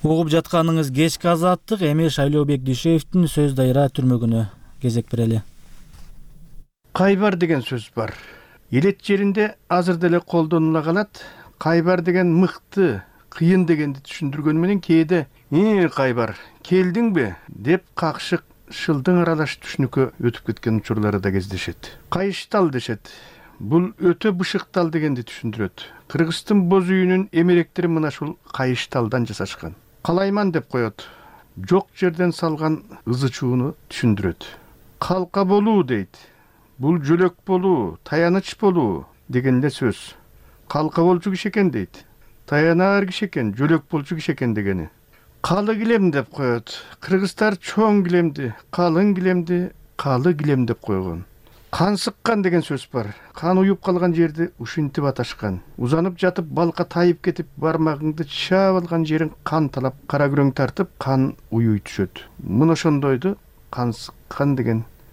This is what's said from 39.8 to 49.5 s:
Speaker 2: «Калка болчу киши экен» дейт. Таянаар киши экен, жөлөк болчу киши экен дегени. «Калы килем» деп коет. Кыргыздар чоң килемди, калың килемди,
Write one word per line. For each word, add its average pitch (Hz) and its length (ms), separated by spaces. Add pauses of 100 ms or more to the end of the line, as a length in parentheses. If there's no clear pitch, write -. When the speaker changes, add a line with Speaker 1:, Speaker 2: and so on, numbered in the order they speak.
Speaker 2:
«Калка 156 340
болчу 180 300
киши 190 160
экен» 190 220
дейт. 107 340 (420)
Таянаар 180 600
киши 185 200
экен, 113 260
жөлөк 147 380
болчу 151 240
киши 160 180
экен 120 220
дегени. 98 340 (540)
«Калы 208 340
килем» 214 360
деп 139 180
коет. 120 480 (220)
Кыргыздар 190 580
чоң 208 460
килемди, 156 500 (160)
калың 175 440
килемди, 180 580 (240)